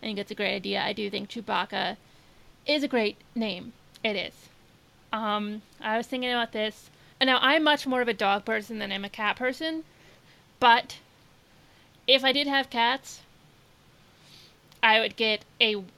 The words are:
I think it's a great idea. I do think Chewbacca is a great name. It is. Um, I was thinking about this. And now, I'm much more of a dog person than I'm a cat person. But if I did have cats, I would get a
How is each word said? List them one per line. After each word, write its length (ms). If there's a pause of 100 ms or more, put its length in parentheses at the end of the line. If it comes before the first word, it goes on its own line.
I 40
think 140
it's 120
a 40
great 200
idea. 260
I 120
do 160
think 200
Chewbacca 680 (680)
is 180
a 40
great 300 (180)
name. 380 (300)
It 120
is. 180 (800)
Um, 500 (200)
I 160
was 100
thinking 220
about 220
this. 380 (300)
And 80
now, 140
I'm 220
much 240
more 140
of 60
a 60
dog 320
person 320
than 140
I'm 140
a 40
cat 280
person. 460 (760)
But 380 (1080)
if 160
I 80
did 160
have 220
cats, 520 (1600)
I 160
would 160
get 280 (160)
a 240 (140)